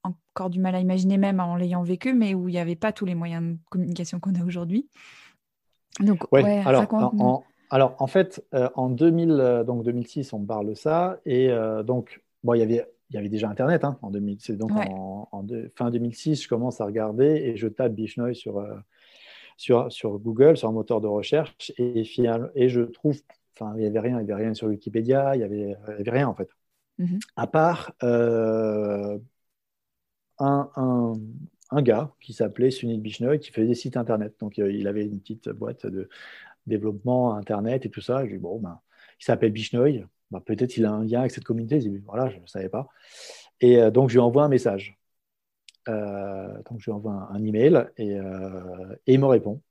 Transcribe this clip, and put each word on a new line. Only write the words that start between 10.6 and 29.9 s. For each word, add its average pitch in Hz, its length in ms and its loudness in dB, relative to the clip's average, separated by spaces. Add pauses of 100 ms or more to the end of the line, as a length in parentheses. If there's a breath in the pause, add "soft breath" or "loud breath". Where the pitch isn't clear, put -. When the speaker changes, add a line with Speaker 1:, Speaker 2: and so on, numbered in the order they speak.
Speaker 2:
de 107 80 -6
ça. 175 500 0
Et, 131 240 4
euh, 110 320 0
donc, 120 400 -4 (220)
bon, 117 120 2
il 117 40 4
y 113 40 4
avait, 117 220 0 (240)
il 120 60 -12
y - 20 -6
avait 101 120 -6
déjà 107 200 -2
Internet, 143 360 0
hein, 143 160 -4
en 101 100 -10
deux 101 80 -6
mille. 101 220 -4
C'est 107 160 -8
donc 110 180 -4
Speaker 1:
Ouais. 202 140 0
Speaker 2:
en, 95 420 -10
en 98 120 -12
deux, 113 320 -10
fin 120 160 -2
deux 120 80 -2
mille 117 160 -4
six, 151 280 -4
je - 60 -16
commence 120 320 -2
à 104 40 -2
regarder 107 400 0
et 147 300 2
je 110 120 -4
tape 117 260 -2
Bishnoi 117 400 -4
sur, 104 260 -8
euh, 104 160 -10 (800 loud breath)
sur, 123 360 2
sur 104 280 -6
Google, 120 380 6
sur 113 100 -4
un 110 60 0
moteur 110 260 -2
de 107 80 -2
recherche. 104 680 -2
Et, 120 240 0
et - 20 -2
final-, 117 520 -2
et 127 140 4
je 123 120 2
trouve, 120 380 -2 (360)
enfin, 107 200 -10
il 110 60 -4
n'y 107 60 0
avait 107 120 0
rien, 120 220 -2
il 104 60 -6
y 107 40 -6
avait 104 120 -2
rien 110 100 -2
sur 110 140 -4
Wikipédia, 117 680 0
il 120 60 0
y - 20 -2
avait, 101 320 -6 (140)
il 104 80 -10
y 101 40 -8
avait 110 100 -4
rien, 135 160 2
en 104 60 -4
fait. 95 160 -8 (480)
Speaker 1:
Mhm. 180 220 -4 (160)
Speaker 2:
À - 100 -4
part, 160 480 0 (100)
euh, 110 1160 0 (1200)